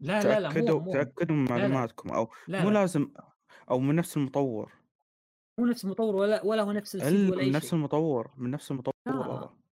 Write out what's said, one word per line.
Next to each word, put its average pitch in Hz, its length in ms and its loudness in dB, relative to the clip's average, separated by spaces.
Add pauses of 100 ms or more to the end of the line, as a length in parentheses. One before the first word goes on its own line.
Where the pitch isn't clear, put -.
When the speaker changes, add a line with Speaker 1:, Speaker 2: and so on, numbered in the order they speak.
Speaker 1:
لا، 202 240 0
لا، 208 160 4
لا، 160 120 -2
مو 165 160 2
Speaker 2:
تأكدوا، 156 100 4
Speaker 1:
هم، 156 60 -6
مو 185 100 -4
هم. 143 100 0
Speaker 2:
تأكدوا 165 320 -2
من 139 80 4 (100)
Speaker 1:
لا، - 140 2
لا. 135 100 0
Speaker 2:
معلوماتكم، - 320 -6
أو 113 200 0 (160)
Speaker 1:
لا، 180 180 -2
Speaker 2:
مو 208 60 4
Speaker 1:
لا. 208 100 4
Speaker 2:
لازم، 175 320 0 (580)
أو 127 100 2
من 143 160 2
نفس 170 200 -2
المطور. 131 560 -2 (840)
Speaker 1:
مو 240 80 2
نفس 233 180 -2
المطور 196 320 0
ولا، 202 280 2
ولا 220 180 2
هو 202 100 -2
نفس 202 220 -6
الاستديو 185 360 4
Speaker 2:
إلا 185 40 2
Speaker 1:
ولا - 80 -4
Speaker 2:
من - 20 2
Speaker 1:
أي 135 80 2
Speaker 2:
نفس 156 220 0
Speaker 1:
شيء. - 0 -
Speaker 2:
المطور، 147 640 0
من 123 140 -6
نفس 147 200 -8
المطور 135 220 -4 (140)
Speaker 1:
لا. - 80 -2
Speaker 2:
والله. 127 440 -8 (140)